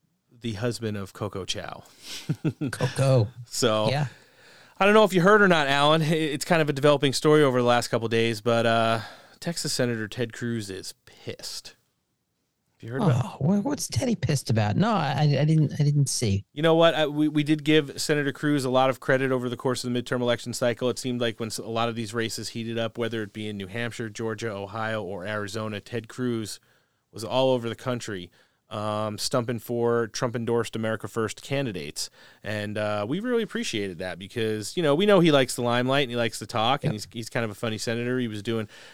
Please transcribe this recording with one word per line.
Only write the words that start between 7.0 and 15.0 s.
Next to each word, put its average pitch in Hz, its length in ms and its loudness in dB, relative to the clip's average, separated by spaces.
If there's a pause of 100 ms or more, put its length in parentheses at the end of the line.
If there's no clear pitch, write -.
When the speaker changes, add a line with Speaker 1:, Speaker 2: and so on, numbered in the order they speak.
Speaker 1:
story 151 300 6
over 127 180 4
the 120 60 4
last 120 220 4
couple 113 160 0
of 110 60 -2
days, 113 300 2
but, 117 240 2
uh, 113 340 2 (420)
Texas 170 320 -6
Senator 117 340 -2
Ted 113 260 -6
Cruz 117 360 -6
is 92 240 -10 (120)
pissed. - 680 -14 (1040)
Have 113 100 -14
you 117 60 -10
heard 135 100 -2
about 127 220 2
Speaker 2:
Oh, - 160 -12
wha-, 190 180 2
what's 285 300 -4
Teddy 247 260 0
pissed - 340 -2
about? 107 280 2
No, 214 120 2
I, 160 280 0